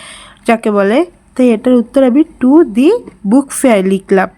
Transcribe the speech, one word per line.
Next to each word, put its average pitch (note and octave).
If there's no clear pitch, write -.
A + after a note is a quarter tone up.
যাকে A3+
বলে, G#3
তাই B3+
এটার A#3
উত্তর B3
আমি C4
to B3+
the C4+
book C#4
fair A3+
লিখলাম। F#3+